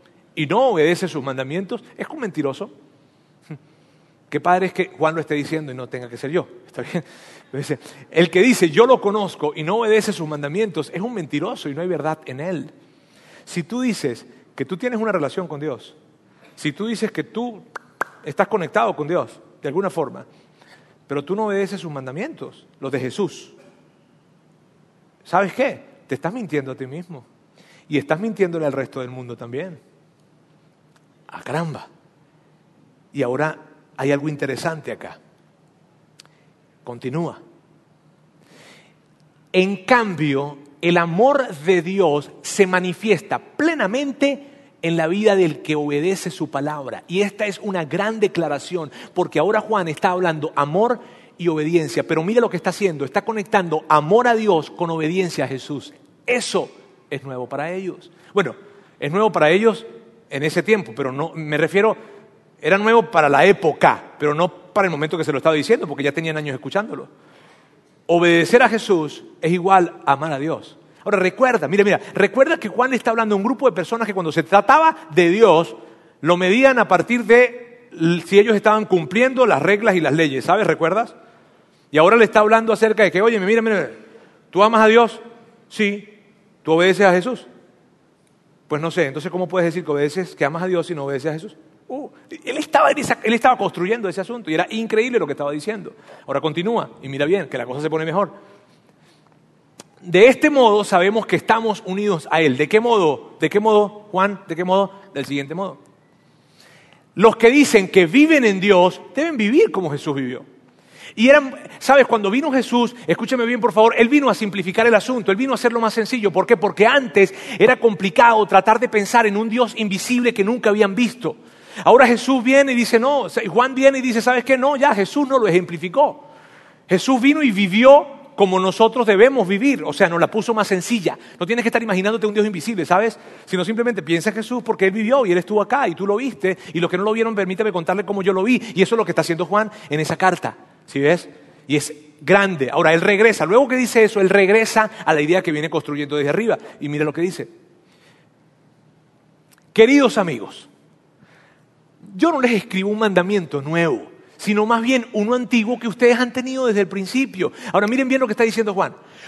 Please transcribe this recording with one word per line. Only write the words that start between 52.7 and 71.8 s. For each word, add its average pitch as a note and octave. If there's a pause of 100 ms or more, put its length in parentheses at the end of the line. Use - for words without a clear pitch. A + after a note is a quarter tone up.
está G3
conectando F#3+
amor E3
a A#3
Dios G3+
con E3+
obediencia D#3+
a -
Jesús. C3+ (320)
Eso A3+ (400)
es C#3
nuevo B2+
para C#3+
ellos. F#3 (240)
Bueno, D#3+ (460)
es C#3+
nuevo G3+
para D#3
ellos G#3 (420)
en C#3
ese D#3+
tiempo, F#3+
pero C3+
no, C#3+
me D3+
refiero, F3+ (640)
era D#3+
nuevo A3+
para D3+
la C#3+
época, D#3
pero D3
no E3+
para -
el -
momento D#3
que D#3+
se C#3+
lo C#3
estaba D#3+
diciendo, D#3
porque C#3+
ya C#3
tenían D#3+
años D3
escuchándolo. C#3 (1000)
Obedecer E3+
a A#3+
Jesús F#3 (160)
es D#3+
igual F3+
a C#3+
amar D3+
a C3+
Dios. C#3+ (260)
Ahora G#3
recuerda, F#3
mira, G3